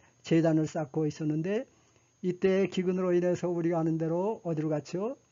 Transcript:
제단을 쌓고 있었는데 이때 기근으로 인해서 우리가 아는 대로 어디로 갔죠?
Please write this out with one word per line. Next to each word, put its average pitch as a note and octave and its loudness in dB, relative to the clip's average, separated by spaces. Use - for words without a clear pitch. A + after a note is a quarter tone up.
제단을 D#3+ 4
쌓고 D#3 -2
있었는데 D#3+ -2
이때 F#3+ 2
기근으로 F#3 0
인해서 F3 2
우리가 E3+ 0
아는 E3 0
대로 E3+ -2
어디로 D#3 -2
갔죠? F3 -4